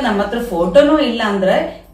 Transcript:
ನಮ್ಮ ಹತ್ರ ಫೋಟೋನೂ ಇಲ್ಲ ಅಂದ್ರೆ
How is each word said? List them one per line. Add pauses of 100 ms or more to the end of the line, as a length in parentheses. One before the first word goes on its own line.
ನಮ್ಮ
ಹತ್ರ
ಫೋಟೋನೂ
ಇಲ್ಲ
ಅಂದ್ರೆ